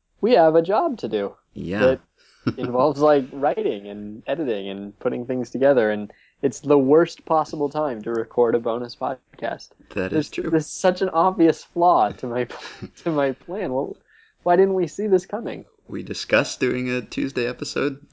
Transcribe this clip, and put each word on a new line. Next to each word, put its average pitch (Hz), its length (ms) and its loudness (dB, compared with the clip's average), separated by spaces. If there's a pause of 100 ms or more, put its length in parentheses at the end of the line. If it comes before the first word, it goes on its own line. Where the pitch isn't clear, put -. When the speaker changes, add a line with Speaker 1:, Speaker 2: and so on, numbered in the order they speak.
(200)
Speaker 1:
we 226 120 0
have 160 220 6
a 165 80 6
job 226 360 0
to 117 100 -8
do. 101 260 -4 (200)
Speaker 2:
Yeah. 92 260 -4
Speaker 1:
That 131 200 4 (440)
Speaker 2:
<laughs> 123 140 -2
Speaker 1:
involves, 131 420 0
like, 147 320 6
writing 139 560 -2
and 104 380 -12
editing 123 420 -4
and 101 300 -10
putting 123 280 -6
things 127 240 -6
together, 127 420 4
and 104 200 -6 (300)
it's 123 180 -2
the 143 180 4
worst 147 460 4
possible 156 440 -2
time 131 340 -6
to 113 80 -8
record 117 460 0
a - 20 -2
bonus 120 380 -6
podcast. - 760 -8 (240)
Speaker 2:
That 95 120 -2
is - 60 -8
Speaker 1:
There's, 156 180 -2
Speaker 2:
true. - 200 -6
Speaker 1:
there's 160 160 0
such - 360 -2
an 190 80 0
obvious 165 520 2
flaw 160 480 2
to - 160 -10
my, 120 220 -4 (240)
<laughs> - 320 -16
to 175 80 -2
my 139 200 0
plan. 175 400 -8
What, 135 240 -4 (460)
why 180 140 4
didn't 190 180 4
we 180 140 0
see 208 180 -6
this 190 180 2
coming? 135 420 -10 (200)
Speaker 2:
We 101 160 -10
discussed 110 560 -2
doing 127 320 -2
a 127 120 -4
Tuesday 135 440 -4
episode 135 680 -6